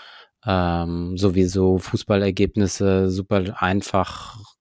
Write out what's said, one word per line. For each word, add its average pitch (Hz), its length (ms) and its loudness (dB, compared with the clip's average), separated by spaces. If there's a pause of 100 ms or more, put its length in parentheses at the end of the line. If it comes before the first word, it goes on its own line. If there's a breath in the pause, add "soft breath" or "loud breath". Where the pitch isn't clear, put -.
(460 loud breath)
ähm, 87 720 0
sowieso 92 640 2
Fußballergebnisse 98 1300 0
super 98 520 -2
einfach, 95 760 -2 (220)